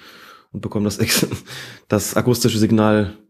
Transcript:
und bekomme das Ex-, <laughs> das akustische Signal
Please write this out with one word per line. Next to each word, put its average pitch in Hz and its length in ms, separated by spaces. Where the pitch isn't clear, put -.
und 101 80
bekomme 104 240
das 104 140
Ex-, - 280
<laughs> - 300
das - 280
akustische 113 420
Signal 107 560